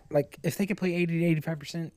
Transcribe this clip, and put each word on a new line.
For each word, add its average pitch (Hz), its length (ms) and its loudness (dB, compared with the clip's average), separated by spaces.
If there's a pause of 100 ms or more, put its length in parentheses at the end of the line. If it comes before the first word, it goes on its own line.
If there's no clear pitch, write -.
(120)
like, - 320 0
if 165 120 0
they 202 100 0
could 190 120 -2
play 180 160 0
eighty 170 260 0
to 170 60 2
eighty-five 160 340 2
percent, 160 380 -8